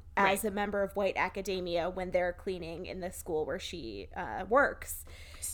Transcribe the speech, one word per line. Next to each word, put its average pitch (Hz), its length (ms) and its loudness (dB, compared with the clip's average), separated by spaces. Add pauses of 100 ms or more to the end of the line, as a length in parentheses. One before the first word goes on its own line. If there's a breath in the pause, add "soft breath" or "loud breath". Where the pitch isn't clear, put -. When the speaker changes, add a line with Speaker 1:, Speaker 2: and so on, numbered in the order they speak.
(180)
Speaker 1:
as 196 260 6
Speaker 2:
Right. 214 80 0
Speaker 1:
a - 20 -4
member 202 280 2
of 196 140 -2
white 190 220 2
academia 180 720 0
when 185 200 -4
they're 180 220 4
cleaning 175 540 -6
in - 140 -6
the 180 120 -4
school 156 320 0
where 143 140 -2
she, 113 580 -6
uh, 135 320 -4
works. - 560 2 (500 loud breath)